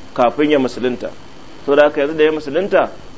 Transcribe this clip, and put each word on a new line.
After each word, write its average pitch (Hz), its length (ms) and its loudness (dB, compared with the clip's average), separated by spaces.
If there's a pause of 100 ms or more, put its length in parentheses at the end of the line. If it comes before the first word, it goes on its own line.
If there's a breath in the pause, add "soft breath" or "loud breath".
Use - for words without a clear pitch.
(140)
kafin 143 360 2
ya 147 80 4
musulunta. 123 520 -2 (560)
To 139 100 2
da 147 140 8
haka 147 100 -4
yanzu 151 160 -2
da 151 80 4
ya 156 80 4
musulunta, 156 560 0 (300)